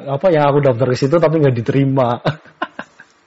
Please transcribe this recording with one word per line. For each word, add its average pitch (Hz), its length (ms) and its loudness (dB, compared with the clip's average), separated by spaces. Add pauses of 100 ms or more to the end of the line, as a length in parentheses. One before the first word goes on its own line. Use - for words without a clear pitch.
(160)
apa, 190 160 -2
yang 147 160 2
aku 143 160 2
daftar 127 280 0
ke 127 80 -2
situ 139 200 0
tapi 160 240 0
nggak 131 120 4
diterima. 131 640 -2
<laughs> - 40 -16 (1040)